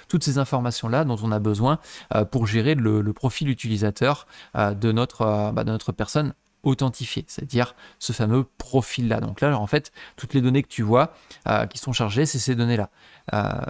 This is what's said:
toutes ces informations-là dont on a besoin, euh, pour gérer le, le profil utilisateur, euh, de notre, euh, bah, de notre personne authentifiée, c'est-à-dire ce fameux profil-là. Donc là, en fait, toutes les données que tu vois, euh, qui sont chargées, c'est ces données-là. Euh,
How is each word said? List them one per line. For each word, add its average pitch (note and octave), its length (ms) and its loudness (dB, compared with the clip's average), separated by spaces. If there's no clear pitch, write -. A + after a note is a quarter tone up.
toutes E3 160 0
ces C#3 140 0
informations-là B2 640 0
dont B2 180 0
on A2 120 0
a G#2+ 60 0
besoin, G#2+ 400 2
euh, G#2+ 80 4
pour A2+ 240 0
gérer A2+ 260 2
le, A2 280 2
le G#2 120 0
profil C3+ 360 -2
utilisateur, A2 800 0
euh, G#2 180 2
de A2 200 2
notre, A#2+ 280 0
euh, G#2+ 300 0
bah, A2+ 140 -2
de A2 60 -2
notre A2 200 -4
personne C3 420 -2
authentifiée, C3 640 -2
c'est-à-dire A#2+ 460 -2
ce - 160 -6
fameux A#2+ 320 2
profil-là. A#2 600 0
Donc G#2+ 220 -6
là, C#3 160 2
en G#2 80 -2
fait, C#3+ 260 -2
toutes - 200 -6
les C3+ 60 4
données B2+ 200 4
que - 60 -4
tu - 160 -4
vois, A#2+ 280 4
euh, A2 180 2
qui - 140 -10
sont - 120 -6
chargées, A#2 360 0
c'est C#3 100 -2
ces B2+ 160 0
données-là. A#2 380 0
Euh, G2+ 200 0